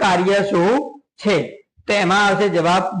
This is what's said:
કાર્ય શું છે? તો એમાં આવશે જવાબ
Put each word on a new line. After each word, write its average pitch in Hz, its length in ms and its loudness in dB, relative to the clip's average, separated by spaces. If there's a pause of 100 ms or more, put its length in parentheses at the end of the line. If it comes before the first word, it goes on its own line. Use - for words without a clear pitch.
કાર્ય 196 380 2 (100)
શું 175 240 2 (480)
છે? 202 140 0 (520)
તો 214 60 -2
એમાં 202 320 2
આવશે 196 240 0
જવાબ 170 340 0 (180)